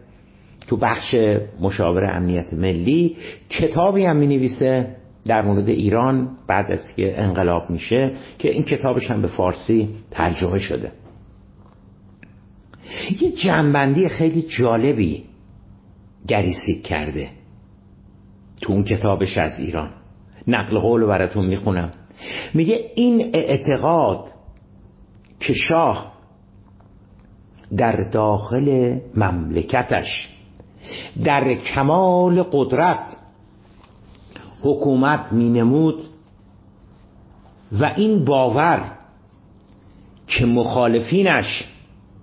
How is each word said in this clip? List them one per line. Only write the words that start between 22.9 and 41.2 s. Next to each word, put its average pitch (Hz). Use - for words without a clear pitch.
این 233
اعتقاد 139
که 131
شاه 160
در 110
داخل 123
مملکتش 87
در 131
کمال 180
قدرت 147
حکومت 139
مینمود 120
و 151
این 208
باور 131
که -
مخالفینش 120